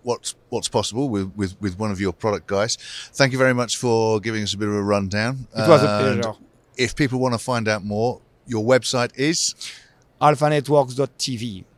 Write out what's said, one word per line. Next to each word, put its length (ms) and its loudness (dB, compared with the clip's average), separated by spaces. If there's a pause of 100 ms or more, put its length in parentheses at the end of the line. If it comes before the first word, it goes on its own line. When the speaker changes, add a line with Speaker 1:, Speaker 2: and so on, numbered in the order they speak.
Speaker 1:
what's, 320 -6 (140)
what's 200 -6
possible 400 -2
with, 260 -2
with, 240 -4
with 200 -6
one 120 -4
of 80 -6
your 140 -2
product 320 -4
guys. 320 -2 (420)
Thank 140 4
you 60 -2
very 160 4
much 220 -2
for 420 2
giving 240 -4
us 100 -4
a 40 -6
bit 120 -2
of 60 -2
a 80 0
rundown. 640 0 (100)
Speaker 2:
It 100 0
was 140 8
a 80 2
Speaker 1:
And 320 0
Speaker 2:
pleasure. 160 -6 (400)
Speaker 1:
if 180 0
people 240 0
wanna 200 0
find 280 -2
out 160 0
more, 380 -2 (240)
your 180 -2
website 540 2
is? 380 0 (680)
Speaker 2:
Alpha 280 4
networks 440 2
dot 240 -4
T 200 -4
V. 280 -10 (120)